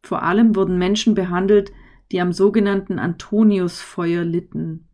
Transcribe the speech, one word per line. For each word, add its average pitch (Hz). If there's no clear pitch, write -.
Vor -
allem 208
wurden 185
Menschen 202
behandelt, 190
die 180
am 180
sogenannten 196
Antoniusfeuer 175
litten. 165